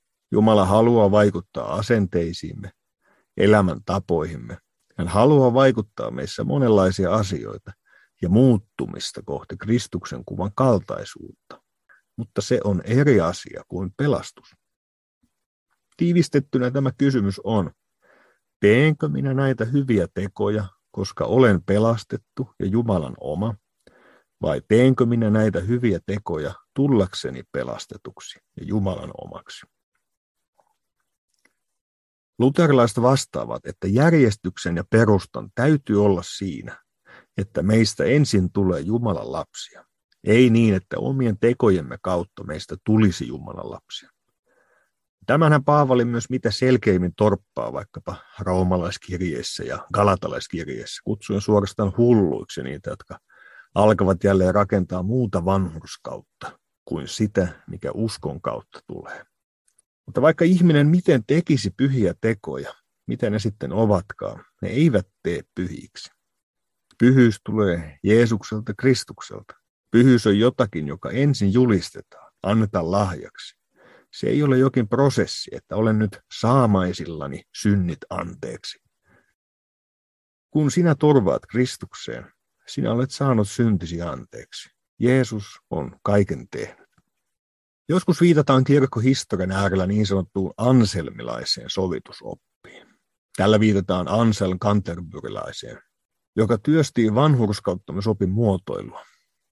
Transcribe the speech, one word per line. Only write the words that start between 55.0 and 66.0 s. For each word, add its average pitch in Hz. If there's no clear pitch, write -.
muuta 101
vanhurskautta 80
kuin 71
sitä, 104
mikä -
uskon 87
kautta -
tulee. -
Mutta -
vaikka 160
ihminen 165
miten 160
tekisi 143
pyhiä 123
tekoja, 80
mitä 120
ne 107
sitten 104
ovatkaan, -
ne -
eivät 123
tee 85
pyhiksi. -